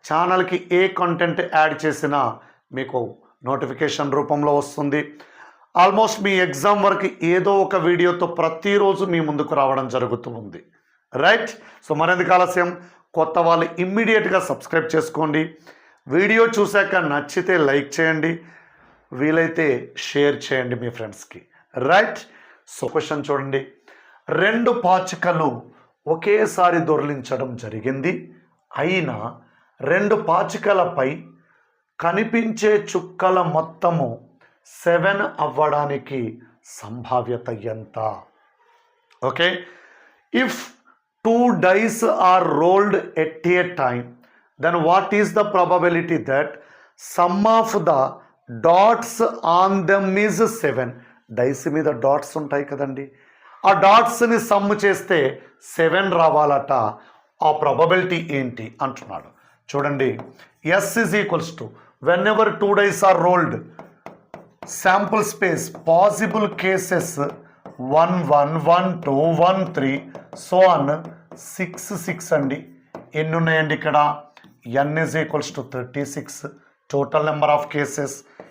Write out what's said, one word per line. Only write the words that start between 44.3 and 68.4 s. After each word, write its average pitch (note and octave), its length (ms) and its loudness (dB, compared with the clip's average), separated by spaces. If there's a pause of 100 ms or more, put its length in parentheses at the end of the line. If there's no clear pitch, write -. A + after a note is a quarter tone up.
then E3+ 160 0 (120)
what F#3+ 200 2 (120)
is F3 80 0 (100)
the G#3 160 0
probability E3+ 640 2 (120)
that D3 180 0 (640)
sum F#3 280 2 (160)
of A3+ 140 0 (180)
the C#3 100 2 (720)
dots A3 460 4 (420)
on F#3+ 340 2
them G3 160 2 (200)
is F3 100 -2 (240)
seven? B2+ 280 -2 (480)
డైస్ C3 260 0 (100)
మీద D#3 140 0 (140)
డాట్స్ C#3 360 0
ఉంటాయి C#3+ 300 -4
కదండి, C#3 340 -8 (640)
ఆ - 20 8 (120)
డాట్స్ని A#3 540 4 (140)
సమ్ G3+ 200 2 (120)
చేస్తే F#3+ 360 2 (540)
సెవెన్ E3+ 360 2 (120)
రావాలట, D3 520 2 (760)
ఆ - 20 6 (140)
ప్రాబబిలిటీ E3 560 2 (200)
ఏంటి A#2+ 280 -8 (180)
అంటున్నాడు. B2+ 440 -10 (420)
చూడండి, C#3+ 380 -2 (720)
S G3 100 -2 (140)
is F3 80 0 (100)
equals E3+ 380 -4
to, A2+ 80 -12 (420)
whenever G#3+ 380 2 (160)
two G3+ 160 2
dice G3+ 320 2
are F3 160 4
rolled, E3+ 280 2 (1300)
sample G#3 500 2
space, F3 340 -2 (240)
possible G3+ 580 2 (160)
cases F#3 460 0 (880)
one, F3+ 160 4 (240)